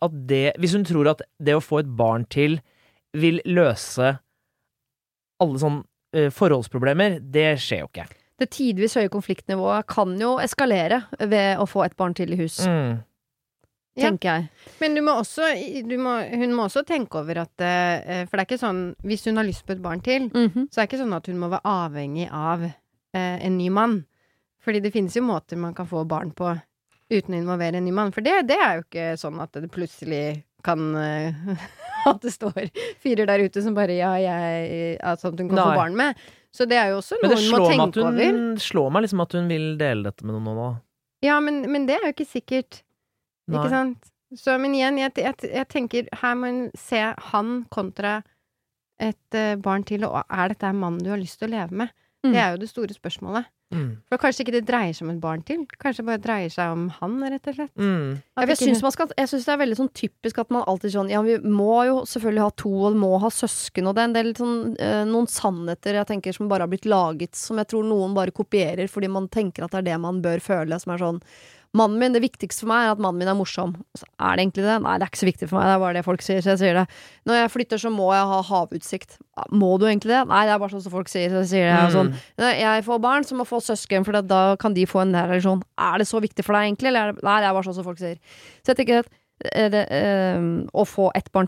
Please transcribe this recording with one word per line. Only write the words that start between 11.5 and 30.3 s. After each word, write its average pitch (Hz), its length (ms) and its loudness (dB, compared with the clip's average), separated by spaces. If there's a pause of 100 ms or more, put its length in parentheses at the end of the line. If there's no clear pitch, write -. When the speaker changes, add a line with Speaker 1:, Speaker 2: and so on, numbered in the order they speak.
Speaker 2:
å 196 100 0
få 190 160 0
et 180 120 -2
barn 180 180 -2
til 170 180 -4
i 180 40 -2
hus. 165 300 -4
Speaker 1:
Mm. 127 360 0 (920)
Speaker 3:
Ja. 262 140 2
Speaker 2:
Tenker 185 200 -2
jeg. 160 180 -2 (320)
Speaker 3:
Men 311 140 0
du 302 80 0
må 294 160 4
også, 302 300 -2 (400)
du 247 100 -4
må, 254 140 -2 (180)
hun 240 260 0
må 226 120 0
også 285 180 -2
tenke 254 340 -4
over 165 220 -4
at, - 180 -10
eh, 175 680 0
for 202 120 -6
det 190 60 2
er - 40 -6
ikke 247 140 -4
sånn, 185 200 -2 (220)
hvis 208 220 -4
hun 220 100 0
har 220 80 0
lyst 190 220 -6
på 202 60 -6
et 185 100 -8
barn 175 180 -6
til, 254 300 -2
Speaker 2:
Mhm. 240 400 2
Speaker 3:
så - 100 -4
er 214 60 2
det - 60 -8
ikke 269 120 -4
sånn 202 120 -2
at 165 100 -10
hun 180 120 -6
må 170 120 -4
være 185 140 -4
avhengig 160 680 -4
av, 165 300 -2
eh, 180 840 -8
en 185 120 2
ny 180 100 0
mann. 208 360 0 (600)
Fordi 208 180 0
det 202 100 -2
finnes 196 220 0
jo 240 80 0
måter 180 340 -2
man 170 180 -6
kan 180 120 -8
få 165 200 -4
barn 160 260 -4
på 170 280 -4 (500)
uten 190 240 0
å 170 80 -2
involvere 175 320 -2
en 180 100 -2
ny 180 60 -2
mann. 196 220 0
For 226 80 -6
det, 311 260 2
det 277 120 2
er 220 180 2
jo 165 80 -6
ikke 165 340 -6
sånn 156 240 -8
at 160 100 -10
det 156 180 -10
plutselig 151 720 -6 (180)